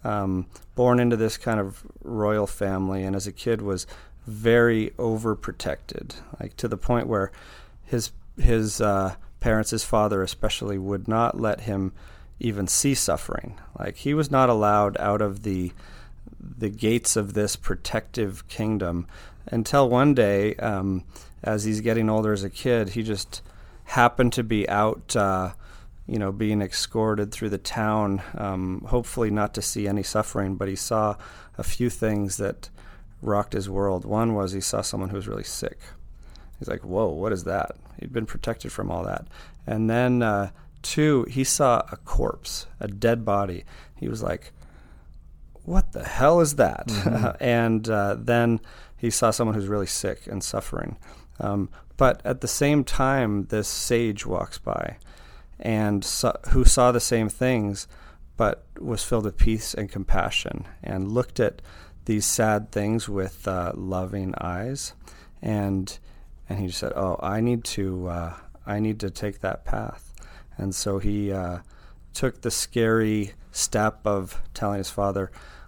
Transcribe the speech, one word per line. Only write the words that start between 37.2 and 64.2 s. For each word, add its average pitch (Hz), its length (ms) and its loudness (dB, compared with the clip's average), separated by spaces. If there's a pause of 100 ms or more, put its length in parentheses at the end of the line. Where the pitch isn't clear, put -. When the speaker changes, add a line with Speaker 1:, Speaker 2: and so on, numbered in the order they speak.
Speaker 1:
is 90 120 -4
that?" 87 320 -2 (220)
He'd - 140 -10
been 113 140 -2
protected - 460 -6
from 98 180 -6
all 85 140 -4
that. - 220 -6 (400)
And 110 220 0
then, 123 340 4
uh, 101 280 2 (320)
two, 147 480 4
he 131 140 0
saw 127 460 4
a - 60 -10
corpse, - 720 -2 (140)
a 101 80 -6
dead 113 360 0
body. 101 400 0 (320)
He - 120 -6
was 110 140 -6
like, - 300 -6 (1120)
"What - 280 6
the - 120 -8
hell 156 360 6
is 147 160 4
that?" 113 320 2
Speaker 2:
Mm-hmm. 110 480 2
Speaker 1:
<laughs> - 40 -10
And, 117 480 4
uh, 101 300 2
then 117 420 4 (360)
he 117 140 0
saw 113 200 4
someone 110 240 0
who's 98 140 -2
really 101 180 0
sick - 400 -4
and 101 160 -6
suffering. - 540 -6 (440)
Um, 101 280 0 (280)
but 131 280 6
at 127 160 0
the 120 80 -4
same 147 360 4
time, 123 600 2
this 107 220 -2
sage 117 580 0
walks - 320 -4
by 50 380 -4 (640)
and 107 440 2
saw, - 280 0 (180)
who 131 140 8
saw 123 260 10
the 120 100 2
same 113 280 2
things, 110 580 0 (500)
but - 280 2 (160)
was 120 240 -2
filled 110 200 2
with 104 120 -2
peace 110 380 6
and 101 160 -4
compassion - 760 0 (160)
and 98 300 -4
looked 123 280 0
at - 220 2 (440)
these 107 200 0
sad 107 460 2
things 107 360 0
with, 95 380 -4
uh, 90 300 -2
loving 95 640 -4